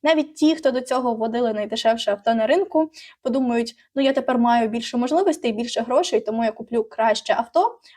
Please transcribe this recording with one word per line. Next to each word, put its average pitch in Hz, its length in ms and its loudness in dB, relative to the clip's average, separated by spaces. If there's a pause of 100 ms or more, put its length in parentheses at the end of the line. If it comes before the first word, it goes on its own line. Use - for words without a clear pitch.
Навіть 302 320 0
ті, 311 200 2
хто 285 160 0
до 247 100 -2
цього 247 340 -2
водили 226 380 -2
найдешевше 220 580 -2
авто 214 240 0
на 220 120 0
ринку, 320 440 2 (300)
подумають: 240 540 -2 (200)
«Ну, 277 80 0
я 269 100 4
тепер 254 240 0
маю 233 320 2
більше 233 280 -6
можливостей, 302 540 0
більше 226 300 -4
грошей, 247 380 0
тому 226 240 -4
я 220 80 0
куплю 226 320 -4
краще 220 500 0
авто, 349 460 0 (180)